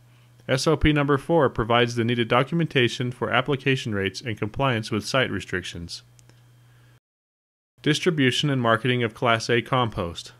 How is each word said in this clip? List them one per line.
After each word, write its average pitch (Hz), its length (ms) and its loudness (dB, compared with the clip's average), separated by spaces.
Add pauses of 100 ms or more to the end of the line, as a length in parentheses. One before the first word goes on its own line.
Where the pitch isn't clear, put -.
(480)
S 131 200 0
O 151 100 4
P 151 160 4
number 143 240 2
four 147 320 2
provides 120 460 2
the 117 100 0
needed 120 240 0
documentation 127 840 0
for 107 180 -4
application 131 640 -4
rates 98 280 -4
and 110 160 -8
compliance 113 520 -4
with 104 160 -4
site 127 240 0
restrictions. 90 720 -8 (1800)
Distribution 147 680 2
and 135 120 0
marketing 120 420 2
of 113 100 -2
Class 113 360 0
A 120 120 2
compost. 110 800 -4